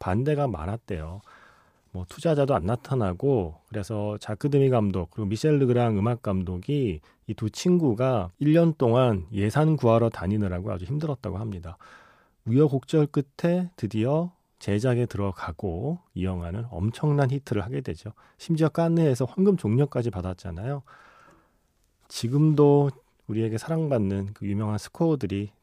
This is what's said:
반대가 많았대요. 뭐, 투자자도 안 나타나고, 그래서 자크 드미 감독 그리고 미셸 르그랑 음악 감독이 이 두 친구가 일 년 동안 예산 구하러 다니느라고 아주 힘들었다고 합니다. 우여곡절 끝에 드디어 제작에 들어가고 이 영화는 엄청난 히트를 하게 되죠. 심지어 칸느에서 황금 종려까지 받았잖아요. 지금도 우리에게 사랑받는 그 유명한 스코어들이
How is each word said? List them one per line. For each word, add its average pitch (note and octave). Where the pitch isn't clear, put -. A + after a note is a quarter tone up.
반대가 C3+
많았대요. F2
뭐, F#2
투자자도 C#3+
안 D#2
나타나고, G#2
그래서 G#2
자크 A2
드미 C#3
감독 G2+
그리고 G#2+
미셸 C#3+
르그랑 A#2+
음악 A2+
감독이 F#2+
이 A2
두 G#2+
친구가 B2+
일 D3
년 E3
동안 A#2
예산 C#3
구하러 A2+
다니느라고 G2
아주 F2+
힘들었다고 C3+
합니다. F#2+
우여곡절 C#3+
끝에 F3
드디어 B2+
제작에 A#2+
들어가고 G2+
이 F2+
영화는 F2+
엄청난 C3+
히트를 C3
하게 B2+
되죠. F2
심지어 D#3
칸느에서 E3
황금 F#3+
종려까지 A#2+
받았잖아요. F#2+
지금도 C#3+
우리에게 A2
사랑받는 A2
그 -
유명한 G#2
스코어들이 G#2